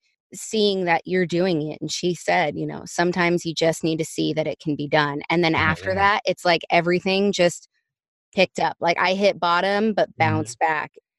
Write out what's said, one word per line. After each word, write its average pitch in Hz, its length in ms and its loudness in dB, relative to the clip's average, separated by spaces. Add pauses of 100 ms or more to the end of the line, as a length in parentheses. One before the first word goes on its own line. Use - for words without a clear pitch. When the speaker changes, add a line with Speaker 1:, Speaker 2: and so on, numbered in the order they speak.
(340)
Speaker 1:
seeing 202 500 0
that 170 220 2
you're 185 180 0
doing 170 480 0
it." - 80 -14
And 151 100 -6
she 175 240 -2
said, 160 440 -2
you 156 80 -4
know, 147 180 -8
"Sometimes 175 640 0
you 165 80 -6
just 160 280 0
need 160 180 0
to 160 40 -2
see 156 300 -4
that 156 120 -2
it - 140 -6
can 151 160 -4
be 147 100 -6
done." 147 440 0
And 170 120 2
then 160 120 2
Speaker 2:
Oh, 143 40 0
Speaker 1:
after 160 320 0
Speaker 2:
yeah. 185 40 0
Speaker 1:
that, 196 320 2
it's - 180 -2
like 170 240 2
everything 180 640 2
just - 380 0 (640)
picked - 240 0
up. 160 220 -2
Like, 170 180 0
I 180 160 2
hit 196 260 2
bottom, 196 540 2
but 180 160 0
Speaker 2:
Mm-hmm. - 80 -20
Speaker 1:
bounced 160 400 0
back. 160 340 -2 (260)